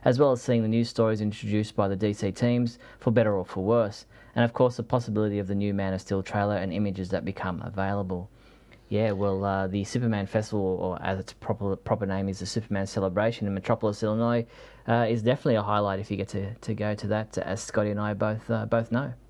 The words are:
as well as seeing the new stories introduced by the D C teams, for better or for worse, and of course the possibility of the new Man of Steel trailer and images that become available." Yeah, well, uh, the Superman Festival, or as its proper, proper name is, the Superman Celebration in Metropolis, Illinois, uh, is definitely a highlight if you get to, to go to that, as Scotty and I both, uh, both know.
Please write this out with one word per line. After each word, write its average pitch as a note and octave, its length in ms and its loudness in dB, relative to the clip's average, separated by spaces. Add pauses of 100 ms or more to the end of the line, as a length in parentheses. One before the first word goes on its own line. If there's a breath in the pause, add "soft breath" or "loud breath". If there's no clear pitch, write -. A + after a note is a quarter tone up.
as B2+ 120 6
well C#3+ 140 6
as A#2+ 100 2
seeing A#2 200 2
the A2 80 0
new A#2 160 4
stories A2 340 2
introduced G#2 560 -2
by G2+ 140 2
the G2 80 -2
D G#2 160 2
C G2+ 180 -2
teams, A#2+ 480 0 (200 loud breath)
for B2+ 120 2
better G#2+ 240 6
or F#2 80 0
for F#2 220 -4
worse, A2 400 2 (280 loud breath)
and A#2 120 4
of A#2 80 -2
course B2 240 2
the A#2 60 -4
possibility G#2+ 560 0
of G2 80 -2
the G2+ 80 -2
new G2+ 180 0
Man G2 200 0
of F#2 60 -2
Steel F#2+ 240 -2
trailer G#2 320 0
and F#2 160 -2
images F#2+ 380 -2
that F#2 160 -2
become F2+ 400 -6
available." G2 640 -4 (580 loud breath)
Yeah, G#2+ 260 0
well, G2 300 0
uh, G2 240 0
the G2 160 -2
Superman A2 440 0
Festival, G2+ 520 0
or F2+ 220 -4
as F#2+ 180 -2
its - 140 -12
proper, G2+ 420 -4
proper G#2+ 300 -2
name G2 240 0
is, F#2+ 100 -4
the F#2 60 -8
Superman G2+ 400 -2
Celebration G#2 640 0
in G2 60 -2
Metropolis, G#2 500 0
Illinois, A#2 420 2 (420 loud breath)
uh, A#2 220 4
is A2+ 140 0
definitely B2 320 2
a G#2 80 2
highlight G2+ 360 0
if G#2 120 -8
you G2+ 60 0
get G2 120 -4
to, G2 240 -6
to - 220 -6
go G#2 180 -2
to G#2 140 -6
that, G#2+ 320 -2
as G2 240 -4
Scotty G#2+ 260 0
and G#2 100 -2
I G#2+ 140 -2
both, G#2+ 360 -2
uh, A2 180 -2
both A#2 240 0
know. B2+ 220 -2 (160)